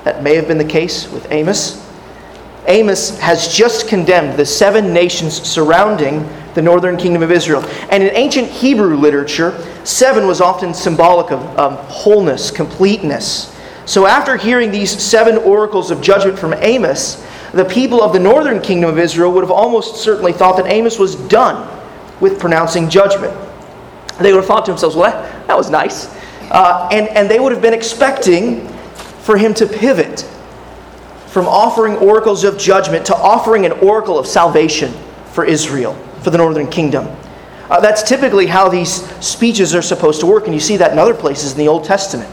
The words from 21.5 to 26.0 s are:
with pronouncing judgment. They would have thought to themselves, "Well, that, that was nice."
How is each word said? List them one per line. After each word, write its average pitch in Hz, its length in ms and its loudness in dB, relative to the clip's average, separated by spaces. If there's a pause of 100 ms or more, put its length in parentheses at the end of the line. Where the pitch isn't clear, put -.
with 190 200 2
pronouncing 165 500 0
judgment. 196 440 2 (840)
They 196 120 4
would 190 80 4
have 190 60 -6
thought 214 200 0
to 196 60 -4
themselves, 160 240 -2
"Well, 185 160 2
that, - 360 -12
that - 100 0
was - 120 -2
nice." - 440 -4 (380)